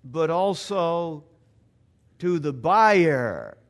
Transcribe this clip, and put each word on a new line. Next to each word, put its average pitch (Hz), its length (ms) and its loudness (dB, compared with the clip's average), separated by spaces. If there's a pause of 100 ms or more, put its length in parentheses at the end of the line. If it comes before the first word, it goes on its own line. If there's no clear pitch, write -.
but 156 260 -4
also 170 920 -4 (960)
to 175 200 -2
the 147 140 -4
buyer. 151 1040 2 (120)